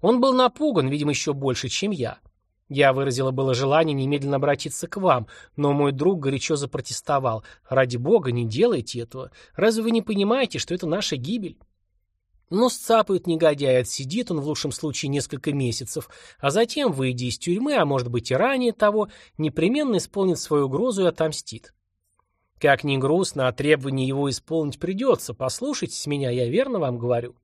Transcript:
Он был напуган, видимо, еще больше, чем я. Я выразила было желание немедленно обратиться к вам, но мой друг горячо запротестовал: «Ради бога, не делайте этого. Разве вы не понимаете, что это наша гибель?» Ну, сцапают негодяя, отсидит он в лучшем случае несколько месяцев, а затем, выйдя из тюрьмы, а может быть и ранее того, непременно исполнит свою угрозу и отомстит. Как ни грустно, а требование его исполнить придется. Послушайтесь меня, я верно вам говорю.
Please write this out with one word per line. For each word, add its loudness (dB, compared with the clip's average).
Он 4
был 4
напуган, 2
видимо, -2
еще -2
больше, -2
чем -4
я. -6
Я 4
выразила 0
было 0
желание 2
немедленно 0
обратиться -2
к -10
вам, 2
но 2
мой 2
друг 0
горячо -2
запротестовал: -4
«Ради 2
бога, 2
не 0
делайте 0
этого. -12
Разве 2
вы 0
не 2
понимаете, 0
что -6
это -6
наша -2
гибель?» -6
Ну, 2
сцапают 2
негодяя, 4
отсидит -4
он -2
в -4
лучшем -4
случае -6
несколько -4
месяцев, -4
а 0
затем, 2
выйдя -2
из -4
тюрьмы, -2
а 4
может 0
быть -4
и 0
ранее 2
того, 2
непременно 0
исполнит 0
свою 0
угрозу 0
и 4
отомстит. -4
Как 4
ни 0
грустно, 2
а -2
требование 0
его -2
исполнить -4
придется. -2
Послушайтесь -6
меня, -2
я 0
верно 0
вам -2
говорю. -2